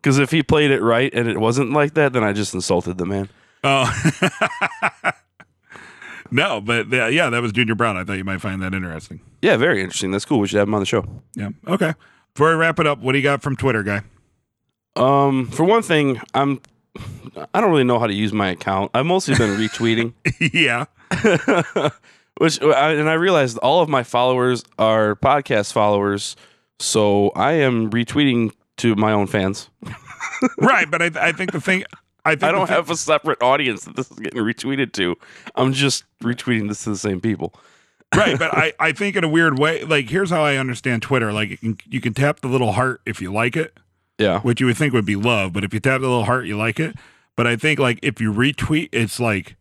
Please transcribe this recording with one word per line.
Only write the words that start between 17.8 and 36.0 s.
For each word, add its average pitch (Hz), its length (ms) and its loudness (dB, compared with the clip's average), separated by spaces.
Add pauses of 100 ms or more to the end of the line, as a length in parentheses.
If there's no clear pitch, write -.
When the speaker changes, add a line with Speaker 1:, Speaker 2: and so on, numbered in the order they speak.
Speaker 1:
know 123 140 2
how 117 80 2
to 101 80 0
use 104 180 -2
my 101 180 0
account. 95 440 -2
I've 131 140 0
mostly 180 300 0
been 104 200 2
retweeting. 113 560 0 (260)
Speaker 2:
<laughs> 165 140 -2
Yeah. 139 320 0 (240)
Speaker 1:
<laughs> 175 800 0 (480)
Which, 156 240 0
I, 147 320 4
and 151 160 0
I 160 40 2
realized 160 440 2
all 151 240 2
of 156 80 0
my 131 140 0
followers 123 600 0 (140)
are 110 380 2
podcast 135 580 0
followers, 101 640 0 (440)
so 104 560 2
I 131 180 2
am 123 360 0
retweeting 117 640 0 (260)
to 113 180 2
my 107 160 2
own 104 160 2
fans. 98 420 -2 (140)
<laughs> - 60 -16 (680)
Speaker 2:
Right, 214 320 2
but 165 120 0
I, 170 180 0
I 170 140 2
think 185 180 -6
the 165 80 -4
thing, 185 240 -2 (400)
I 156 80 2
think 147 120 0
Speaker 1:
I 147 40 2
Speaker 2:
the 160 60 4
Speaker 1:
don't 190 140 2
Speaker 2:
thing - 100 2
Speaker 1:
have 156 120 -2
a 170 60 -2
separate 151 480 0
audience 127 400 2
that - 140 -12
this - 120 -6
is - 100 -20
getting 117 220 -8
retweeted 120 520 -2
to. 90 240 -2 (380)
I'm 135 180 2
just 135 320 -2 (180)